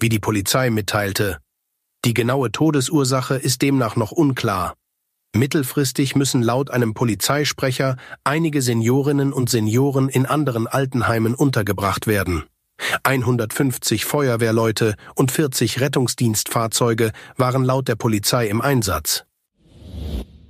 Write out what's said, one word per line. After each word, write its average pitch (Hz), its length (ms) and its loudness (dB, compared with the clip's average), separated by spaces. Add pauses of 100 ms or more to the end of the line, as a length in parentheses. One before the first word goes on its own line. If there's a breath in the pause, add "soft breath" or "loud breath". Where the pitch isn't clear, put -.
wie 117 80 2
die 110 100 2
Polizei 107 500 0
mitteilte. 101 680 -2 (680)
Die 120 80 2
genaue 123 380 0
Todesursache 135 840 0
ist 123 260 -2
demnach 135 320 0
noch 113 160 0
unklar. 113 640 0 (580)
Mittelfristig 139 840 0
müssen 135 260 2
laut 123 300 0
einem 123 200 0
Polizeisprecher 135 1040 0 (280 loud breath)
einige 147 380 0
Seniorinnen 131 680 2
und 123 160 -2
Senioren 127 600 2
in 131 180 2
anderen 127 400 0
Altenheimen 117 680 0
untergebracht 101 720 0
werden. 92 340 0 (640 loud breath)
Einhundertfünfzig 123 1000 0
Feuerwehrleute 113 920 0 (180 loud breath)
und 139 180 2
vierzig 131 480 -2
Rettungsdienstfahrzeuge 117 1300 0 (260 loud breath)
waren 131 260 2
laut 131 240 0
der 123 60 0
Polizei 110 540 0
im 113 120 0
Einsatz. 107 640 -2 (1300)